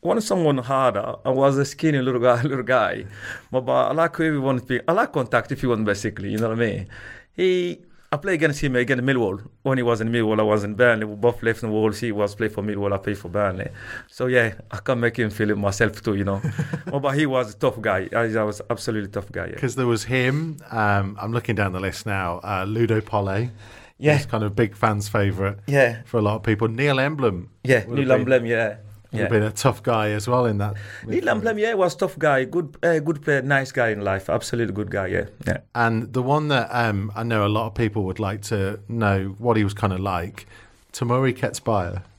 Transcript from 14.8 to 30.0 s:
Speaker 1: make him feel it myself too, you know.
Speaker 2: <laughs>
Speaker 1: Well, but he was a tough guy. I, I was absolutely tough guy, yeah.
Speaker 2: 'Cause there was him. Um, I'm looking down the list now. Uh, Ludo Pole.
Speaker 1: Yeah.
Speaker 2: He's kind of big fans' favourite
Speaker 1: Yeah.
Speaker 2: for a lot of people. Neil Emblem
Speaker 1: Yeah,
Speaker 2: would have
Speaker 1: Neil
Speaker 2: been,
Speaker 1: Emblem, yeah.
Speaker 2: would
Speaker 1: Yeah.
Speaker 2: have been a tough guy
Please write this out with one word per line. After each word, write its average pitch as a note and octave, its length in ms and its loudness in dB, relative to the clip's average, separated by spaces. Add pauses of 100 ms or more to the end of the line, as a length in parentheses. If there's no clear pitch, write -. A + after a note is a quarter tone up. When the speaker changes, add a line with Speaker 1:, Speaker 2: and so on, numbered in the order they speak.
Speaker 1:
make A#2 200 2
him A2 100 2
feel G#2 220 0
it G2+ 80 2
myself G2+ 420 0
too, G#2+ 140 0
you G2+ 80 0
know. G2 180 -2 (240)
Speaker 2:
<laughs> - 260 -8
Speaker 1:
Well, C#3 80 -2
but C3+ 160 -2
he D3+ 120 2
was B2+ 260 0
a G#2 40 -20
tough B2+ 220 0
guy. G2 320 0
I, A#2 100 2 (140)
I A2 80 2
was G#2 160 -2 (120)
absolutely G#2+ 400 -4
tough G2+ 200 -8
guy, F2 200 -6
yeah. - 80 -10
Speaker 2:
'Cause B2+ 160 -2
there C3 100 2
was A2+ 200 2
him. C3+ 520 0 (140)
Um, G2+ 500 0
I'm G#2+ 100 -4
looking A#2 220 -2
down G2 200 0
the F#2 60 -4
list F#2 280 -6
now. F#2 320 -2
Uh, F#2+ 280 -4
Ludo A2 340 2
Pole. G#2 480 -2 (520)
Speaker 1:
Yeah. D3 140 4
Speaker 2:
He's C#3+ 100 0
kind A2 200 -2
of G#2 100 -4
big A2 220 0
fans' G#2 320 0
favourite G2+ 480 0 (100)
Speaker 1:
Yeah. B2 380 2
Speaker 2:
for A#2+ 140 -2
a - 20 2
lot G#2 160 2
of G#2+ 60 -8
people. A2 260 2
Neil C3 320 0
Emblem B2+ 480 -2 (160)
Speaker 1:
Yeah, B2 200 4
Speaker 2:
would A#2+ 140 -4
have C3+ 80 2
Speaker 1:
Neil - 0 -
Speaker 2:
been, B2+ 140 6
Speaker 1:
Emblem, B2 240 2
yeah. A2+ 220 0
Speaker 2:
would G#2 100 -6 (340)
Speaker 1:
Yeah. A2 120 -4
Speaker 2:
have F#2 60 0
been G#2+ 140 4
a G#2+ 80 -2
tough B2 320 0
guy G#2+ 280 2